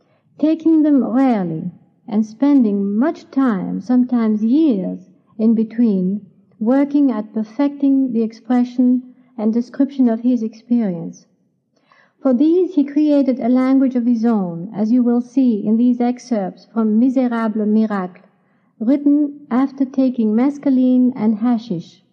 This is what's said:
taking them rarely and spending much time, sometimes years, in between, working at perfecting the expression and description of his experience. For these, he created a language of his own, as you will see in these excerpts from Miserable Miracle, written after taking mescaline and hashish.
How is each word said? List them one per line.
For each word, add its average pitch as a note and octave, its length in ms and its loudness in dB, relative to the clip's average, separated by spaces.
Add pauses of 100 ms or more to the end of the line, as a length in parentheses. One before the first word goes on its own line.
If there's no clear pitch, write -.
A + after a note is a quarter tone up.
(380)
taking D#4+ 440 2
them C#4+ 220 2
rarely G3+ 680 -2 (380)
and G#3+ 160 -2
spending G#3 720 0
much D4+ 340 -2
time, F#3+ 520 -2
sometimes A#3+ 600 0
years, A3 680 0 (260)
in A3 180 2
between, G#3 680 0 (340)
working C#4 540 0
at G#3+ 220 -8
perfecting C4+ 800 -2
the A3+ 80 0
expression B3 920 -2 (220)
and A3 160 -2
description B3 560 0
of A3+ 120 -2
his A#3+ 220 0
experience. G3 840 -4 (960)
For C4+ 100 2
these, D#4+ 440 2
he C#4+ 60 2
created C#4+ 560 0
a A3+ 120 -2
language C4 460 2
of A#3 100 -2
his A#3 180 0
own, F#3+ 500 -2
as G#3+ 180 -2
you B3+ 100 4
will A#3+ 180 2
see B3 420 0
in G#3+ 140 0
these B3 240 2
excerpts A#3+ 720 -4
from A3 260 0
Miserable A#3 680 0
Miracle, G#3 580 -2 (560)
written C#4+ 680 0
after C4 340 0
taking B3 500 -2
mescaline B3+ 800 2
and G#3+ 260 -2
hashish. A3 640 -4 (100)